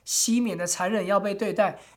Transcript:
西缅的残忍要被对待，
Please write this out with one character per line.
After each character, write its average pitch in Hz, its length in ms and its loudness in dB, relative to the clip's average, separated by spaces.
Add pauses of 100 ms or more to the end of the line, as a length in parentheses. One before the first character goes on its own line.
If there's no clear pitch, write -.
西 - 360 0
缅 196 180 -2
的 175 80 -2
残 185 240 -2
忍 202 160 0
要 196 140 2
被 202 120 -2
对 196 200 -2
待， 185 260 0 (180)